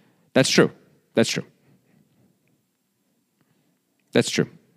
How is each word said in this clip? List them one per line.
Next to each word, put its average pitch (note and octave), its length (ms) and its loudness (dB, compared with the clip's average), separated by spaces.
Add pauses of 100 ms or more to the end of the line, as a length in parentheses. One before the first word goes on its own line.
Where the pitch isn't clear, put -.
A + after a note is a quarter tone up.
(340)
That's C3 160 2
true. - 200 2 (440)
That's A2+ 160 0
true. - 140 -8 (2750)
That's A#2 180 0
true. - 180 -4 (280)